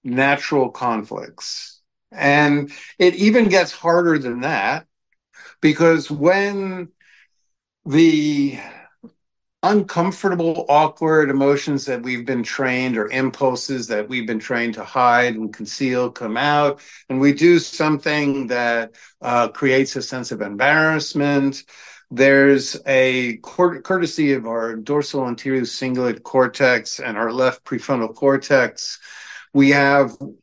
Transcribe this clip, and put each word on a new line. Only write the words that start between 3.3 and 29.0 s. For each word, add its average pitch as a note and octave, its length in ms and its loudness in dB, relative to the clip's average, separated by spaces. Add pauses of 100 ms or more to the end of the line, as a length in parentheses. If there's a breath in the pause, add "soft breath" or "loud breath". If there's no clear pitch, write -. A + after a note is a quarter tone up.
gets F3+ 220 2
harder E3+ 480 2
than B2 220 -8
that, C3+ 460 -4 (760 loud breath)
because D#3 500 2
when F#3 800 -2 (960 soft breath)
the D3+ 720 2 (1040 loud breath)
uncomfortable, F3 1080 0
awkward D#3 640 2
emotions C#3 540 0
that B2 180 -4
we've A#2+ 240 -8
been B2 160 -2
trained, B2+ 540 -4
or G#2+ 120 -2
impulses C3 800 -2
that G#2+ 220 -4
we've A#2+ 180 -6
been A2 140 -4
trained A#2 340 -4
to G#2+ 100 -12
hide A#2+ 520 2
and A2 180 -10
conceal, B2 560 -4
come A2+ 260 -8
out, D3 440 0 (280 loud breath)
and C3 120 -2
we C#3+ 120 4
do E3 280 4
something D3 880 -2
that, A#2 480 -2 (240 soft breath)
uh, A#2+ 260 0
creates C3 480 0
a B2+ 80 -8
sense B2 300 -10
of G#2+ 100 -8
embarrassment, C#3+ 1200 0 (480 loud breath)
there's C#3 760 4
a B2+ 560 0
cour-, F3 400 -2
courtesy D#3+ 500 0
of A#2+ 140 -4
our A2+ 300 -4
dorsal C#3 520 -4
anterior C3 340 -4
cingulate B2+ 600 -4
cortex B2+ 800 0
and A2+ 180 -8
our A2+ 120 -2
left B2+ 340 -2
prefrontal A#2 500 -4
cortex, C3+ 840 0 (540 loud breath)